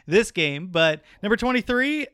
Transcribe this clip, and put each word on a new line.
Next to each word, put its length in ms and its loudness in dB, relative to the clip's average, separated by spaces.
this 240 2
game, 340 -2
but 360 0
number 140 2
twenty-three, 760 -2